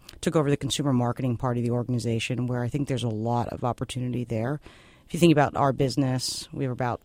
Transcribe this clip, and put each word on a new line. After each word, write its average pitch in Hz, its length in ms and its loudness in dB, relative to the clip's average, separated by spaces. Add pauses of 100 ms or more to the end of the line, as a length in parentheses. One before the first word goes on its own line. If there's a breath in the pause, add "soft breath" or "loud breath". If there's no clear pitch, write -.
(200 loud breath)
took - 140 0
over 147 160 4
the 143 60 4
consumer 139 360 0
marketing 123 440 2
part 123 220 -2
of 120 40 0
the 117 80 0
organization, 120 800 0
where 123 160 -2
I 120 40 0
think 143 200 -2
there's 120 160 -2
a 123 40 0
lot 117 420 0
of - 120 -8
opportunity 123 600 -4
there. 120 360 -2 (460 soft breath)
If - 80 -10
you 175 60 0
think 170 120 8
about 143 240 4
our 135 160 4
business, 131 800 -2
we 147 120 -4
have 127 60 -2
about 120 340 -4